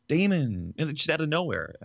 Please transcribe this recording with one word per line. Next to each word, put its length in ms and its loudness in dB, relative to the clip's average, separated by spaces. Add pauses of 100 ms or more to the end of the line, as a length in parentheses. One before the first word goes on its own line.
"Damon," 680 2
and 180 -2
just 140 -2
out 100 2
of 100 0
nowhere, 560 0